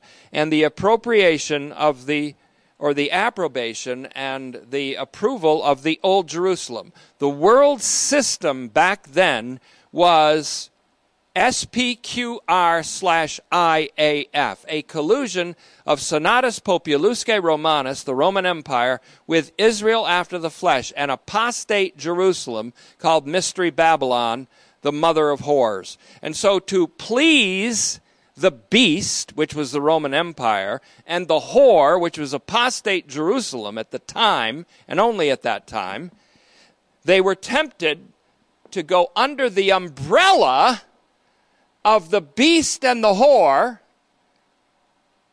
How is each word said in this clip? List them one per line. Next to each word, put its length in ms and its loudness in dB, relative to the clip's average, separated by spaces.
and 200 -2
the 120 2
appropriation 1080 0
of 360 -2
the, 260 -4
or 160 0
the 180 -2
approbation 960 -4
and 640 -10
the 260 -4
approval 680 -2
of 200 0
the 200 -2
Old 240 2
Jerusalem. 640 -4
The 100 0
world 520 4
system 840 -2
back 400 0
then 540 0
was 760 2
S 280 0
P 300 -4
Q 520 -8
R 360 2
slash 560 -2
I 480 2
A 360 0
F, 340 -4
a 160 -6
collusion 720 -4
of 140 0
Senatus 600 0
Populusque 800 0
Romanus, 600 0
the 120 -6
Roman 300 0
Empire, 540 -2
with 300 0
Israel 500 0
after 300 -2
the 120 -6
flesh, 460 -2
an 140 -2
apostate 880 -4
Jerusalem 760 -4
called 280 2
Mystery 420 -2
Babylon, 760 0
the 120 -2
mother 360 2
of 120 -2
whores. 560 -2
And 160 -8
so 220 2
to 280 0
please 1120 0
the 140 0
beast, 840 -2
which 180 -4
was 200 -6
the 80 -4
Roman 320 0
Empire, 680 -2
and 220 -6
the 120 2
whore, 600 4
which 180 -4
was 160 -6
apostate 760 -2
Jerusalem 680 -4
at 140 -10
the 80 -8
time, 640 -2
and 140 0
only 280 0
at 120 -2
that 260 -6
time, 440 -8
they 160 4
were 160 2
tempted 720 -4
to 120 -6
go 340 2
under 320 0
the 220 2
umbrella 1080 2
of 240 2
the 100 0
beast 640 0
and 200 0
the 100 4
whore, 680 4